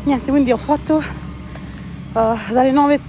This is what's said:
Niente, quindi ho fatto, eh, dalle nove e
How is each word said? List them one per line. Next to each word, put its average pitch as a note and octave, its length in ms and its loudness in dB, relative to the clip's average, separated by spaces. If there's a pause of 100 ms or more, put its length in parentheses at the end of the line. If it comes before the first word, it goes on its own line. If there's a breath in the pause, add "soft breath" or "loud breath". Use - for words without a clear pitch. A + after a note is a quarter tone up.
Niente, C4+ 260 0
quindi C4+ 220 4
ho A#3 40 4
fatto, D4+ 440 0
eh, - 1400 -4 (160)
dalle B3+ 180 4
nove C#4+ 240 4
e C#4+ 140 0